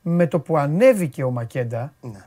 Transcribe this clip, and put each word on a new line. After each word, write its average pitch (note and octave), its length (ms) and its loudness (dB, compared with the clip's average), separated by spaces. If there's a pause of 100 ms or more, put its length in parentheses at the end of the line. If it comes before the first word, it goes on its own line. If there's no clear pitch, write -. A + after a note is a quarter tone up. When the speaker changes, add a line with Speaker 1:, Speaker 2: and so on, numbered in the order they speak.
Speaker 1:
με E3+ 260 2
το D#3+ 120 -2
που D#3+ 180 -2
ανέβηκε D#3+ 640 2
ο C3 80 0
Μακέντα, A#2+ 680 -6
Speaker 2:
Ναι. G#2+ 260 -14